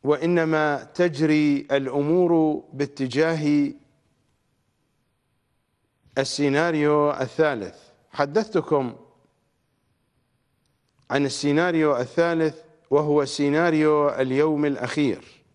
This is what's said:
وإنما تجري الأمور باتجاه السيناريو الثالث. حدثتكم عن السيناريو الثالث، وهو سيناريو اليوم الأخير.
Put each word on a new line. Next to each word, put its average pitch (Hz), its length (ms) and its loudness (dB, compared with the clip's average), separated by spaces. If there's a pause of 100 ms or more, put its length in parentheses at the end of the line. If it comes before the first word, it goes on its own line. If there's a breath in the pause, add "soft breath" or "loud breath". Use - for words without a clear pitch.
وإنما 156 800 0
تجري 151 880 0
الأمور 151 920 0 (100)
باتجاه 143 1000 0 (2500)
السيناريو 147 920 0
الثالث. 127 800 -4 (220)
حدثتكم 147 840 -2 (2250)
عن 139 140 2
السيناريو 151 720 0
الثالث، 160 680 -2 (260)
وهو 147 360 2
سيناريو 151 840 2
اليوم 147 560 0
الأخير. 135 760 -4 (120)